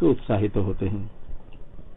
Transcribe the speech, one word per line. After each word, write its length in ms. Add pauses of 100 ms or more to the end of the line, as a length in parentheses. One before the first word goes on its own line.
तो 100
उत्साहित 460
होते 300
हैं। 320 (800)